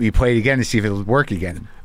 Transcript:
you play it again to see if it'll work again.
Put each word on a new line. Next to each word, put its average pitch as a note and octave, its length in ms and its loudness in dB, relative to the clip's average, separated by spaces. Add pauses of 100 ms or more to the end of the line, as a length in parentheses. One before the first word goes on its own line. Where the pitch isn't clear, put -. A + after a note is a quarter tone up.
you A2 80 2
play B2 240 4
it - 40 2
again C3 180 2
to A#2+ 80 0
see - 120 -2
if G#2 60 2
it'll G2+ 200 -2
work C3 280 0
again. E2+ 380 -6 (160)